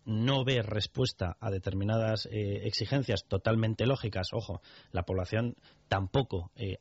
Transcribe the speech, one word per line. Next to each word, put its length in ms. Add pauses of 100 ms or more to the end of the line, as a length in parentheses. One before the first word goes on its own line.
no 400
ve 180
respuesta 800
a 100
determinadas, 840
eh, 340
exigencias 600
totalmente 580
lógicas. 460
Ojo, 300 (300)
la 120
población 520 (320)
tampoco, 680
eh, 240